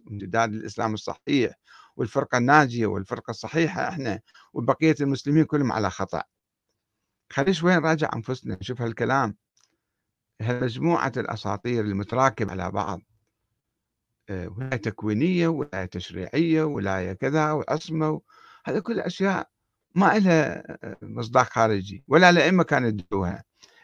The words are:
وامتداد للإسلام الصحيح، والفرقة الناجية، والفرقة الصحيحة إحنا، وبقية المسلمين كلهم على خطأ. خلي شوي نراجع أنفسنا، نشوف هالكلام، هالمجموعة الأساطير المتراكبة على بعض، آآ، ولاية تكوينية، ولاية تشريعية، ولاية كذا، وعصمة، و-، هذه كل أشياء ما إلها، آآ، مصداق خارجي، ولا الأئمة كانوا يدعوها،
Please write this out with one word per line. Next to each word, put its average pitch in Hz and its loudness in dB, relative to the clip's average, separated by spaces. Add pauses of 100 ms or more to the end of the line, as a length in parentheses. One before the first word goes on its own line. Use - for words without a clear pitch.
وامتداد 104 -2
للإسلام 110 -4
الصحيح، - -2 (420)
والفرقة 127 -2
الناجية، 123 4
والفرقة 98 -6
الصحيحة 143 -2
إحنا، 131 -6 (320)
وبقية 135 2
المسلمين 143 2
كلهم 143 0
على 101 0
خطأ. - -6 (1120)
خلي 165 0
شوي 170 2
نراجع 156 0
أنفسنا، 117 -8
نشوف 123 -8
هالكلام، 117 -2 (1080)
هالمجموعة 127 0
الأساطير 110 -4
المتراكبة 104 0
على 92 -6
بعض، 98 -4 (1300)
آآ، 90 -8
ولاية 127 -6
تكوينية، 123 0
ولاية 127 -4
تشريعية، 139 0
ولاية 98 -2
كذا، 151 0
وعصمة، 156 -2
و-، 151 -6 (440)
هذه - -2
كل 226 -4
أشياء 190 -2 (460)
ما 185 6
إلها، 170 4 (220)
آآ، - -12
مصداق 117 0
خارجي، 104 0
ولا 175 8
الأئمة 175 6
كانوا 127 2
يدعوها، 98 -4 (400)